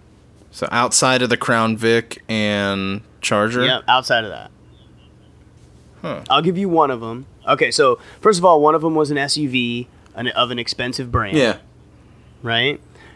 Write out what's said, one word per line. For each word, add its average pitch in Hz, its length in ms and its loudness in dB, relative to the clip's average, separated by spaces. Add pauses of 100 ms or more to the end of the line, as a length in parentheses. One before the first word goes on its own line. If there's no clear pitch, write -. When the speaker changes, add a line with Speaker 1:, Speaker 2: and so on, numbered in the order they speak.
(500)
Speaker 1:
So - 200 -8
outside 127 520 2
of 117 80 0
the 120 60 0
Crown 113 400 0
Vic 113 520 0
and 101 720 -2 (200)
Charger? 117 440 0
Speaker 2:
Yeah, 127 240 0
outside 123 360 2
of 98 60 -10
that. 55 200 -14 (1500)
Speaker 1:
Huh. 143 280 -10
Speaker 2:
I'll 143 120 2
give 175 160 0
you 196 100 -4
one 160 220 2
of 117 120 -6
'em. 117 240 -12 (220)
Okay, 143 220 2
so 127 280 4 (220)
first 208 180 4
of 175 60 -4
all, 165 160 8
one 151 140 6
of 156 100 0
'em 160 100 2
was 151 160 0
an 147 80 -2
S 143 180 -2
U 147 120 -2
V 123 400 -4 (260)
an, 123 140 -6
of 120 220 -2
an 123 80 -6
expensive 120 520 -6
brand. 117 260 -2
Speaker 3:
Yeah. 120 200 2 (840)
Speaker 2:
Right? 120 380 -2 (360)